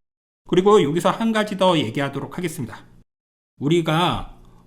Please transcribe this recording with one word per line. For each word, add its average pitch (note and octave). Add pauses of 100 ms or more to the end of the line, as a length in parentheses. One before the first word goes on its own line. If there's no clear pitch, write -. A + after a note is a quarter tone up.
(480)
그리고 F#3+
여기서 E3
한 A3+
가지 G#3+
더 F3+
얘기하도록 C3+
하겠습니다. D#3+ (760)
우리가, D#3 (280)